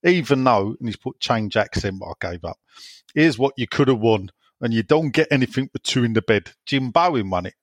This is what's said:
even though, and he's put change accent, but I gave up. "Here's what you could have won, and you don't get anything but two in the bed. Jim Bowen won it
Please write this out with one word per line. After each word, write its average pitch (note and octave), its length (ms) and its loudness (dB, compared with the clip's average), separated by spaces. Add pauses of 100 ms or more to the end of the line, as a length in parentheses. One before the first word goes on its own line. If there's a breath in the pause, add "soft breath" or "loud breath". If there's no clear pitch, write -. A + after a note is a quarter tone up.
even C#3+ 420 2
though, A2 340 2
and A#2+ 100 -6
he's G2+ 80 -6
put - 240 -12
change A2 360 -2
accent, G2 440 -2
but E2+ 220 -12
I F2 100 -6
gave E2+ 120 -12
up. E2 140 -10 (560 loud breath)
"Here's D3+ 240 2
what C3+ 200 0
you B2 80 -4
could C#3 220 0
have B2+ 120 2
won, G#2+ 300 2 (300)
and A#2 120 -2
you A2+ 100 0
don't D3+ 280 2
get D#3 200 0
anything C3 420 0
but - 120 -10
two - 200 0
in A2+ 100 0
the A2 80 2
bed. - 300 0 (120)
Jim C3 260 -2
Bowen D3+ 380 2
won F2+ 180 -2
it - 160 -12